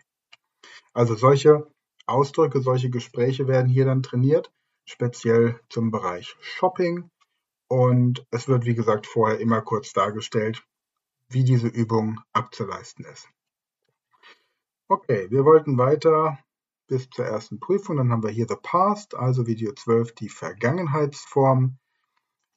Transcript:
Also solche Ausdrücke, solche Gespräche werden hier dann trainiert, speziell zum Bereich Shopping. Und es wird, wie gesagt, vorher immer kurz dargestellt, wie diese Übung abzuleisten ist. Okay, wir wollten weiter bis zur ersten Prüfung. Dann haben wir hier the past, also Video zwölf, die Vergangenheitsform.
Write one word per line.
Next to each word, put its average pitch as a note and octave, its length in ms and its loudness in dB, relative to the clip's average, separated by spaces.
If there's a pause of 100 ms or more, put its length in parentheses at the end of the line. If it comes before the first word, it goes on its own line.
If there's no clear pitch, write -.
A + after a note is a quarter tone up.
(920)
Also A#2 220 2
solche C#3+ 520 6 (400)
Ausdrücke, C#3 540 0
solche B2+ 280 0
Gespräche B2+ 580 -4
werden B2+ 200 2
hier C3 180 4
dann C3 180 0
trainiert, C3+ 480 0 (340)
speziell A#2 760 0 (100)
zum A2+ 220 -2
Bereich G#2 480 -8
Shopping. F3 720 -4 (580)
Und B2 640 2
es A#2 160 -8
wird, B2 180 0
wie A#2 100 0
gesagt, G#2+ 300 -2
vorher A2 340 0
immer A2+ 220 0
kurz - 320 -6
dargestellt, G#2+ 720 -4 (680)
wie C3 140 0
diese B2 240 2
Übung A2 520 -2 (140)
abzuleisten - 720 -8
ist. - 220 -20 (1600)
Okay, G#2 440 -2
wir C3+ 140 2
wollten D#3 340 6
weiter D3+ 580 2 (480)
bis B2+ 240 -6
zur A#2+ 160 -8
ersten G#2+ 340 -8
Prüfung. F#3+ 380 -4
Dann B2 140 0
haben A#2 100 0
wir G#2+ 80 -4
hier A2 180 -4
the G2+ 140 -4
past, - 540 -2
also B2+ 320 -2
Video A2 260 -4
zwölf, A#2 400 -2
die G#2 160 -12
Vergangenheitsform. C3+ 1500 -2 (760)